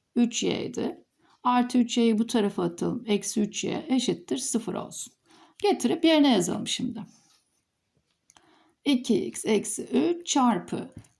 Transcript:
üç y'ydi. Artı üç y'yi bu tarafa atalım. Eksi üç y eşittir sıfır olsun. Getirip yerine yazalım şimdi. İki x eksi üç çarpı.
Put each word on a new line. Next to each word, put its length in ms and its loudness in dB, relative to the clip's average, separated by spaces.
üç 260 2
y'ydi. 600 -4
Artı 360 2
üç 200 2
y'yi 200 4
bu 80 0
tarafa 360 0
atalım. 440 -2
Eksi 340 0
üç 240 -2
y 240 -6
eşittir 500 -2
sıfır 360 -4
olsun. 380 -10
Getirip 460 0
yerine 280 6
yazalım 340 0
şimdi. 360 -6
İki 420 2
x 180 -10
eksi 380 0
üç 440 -2
çarpı. 640 0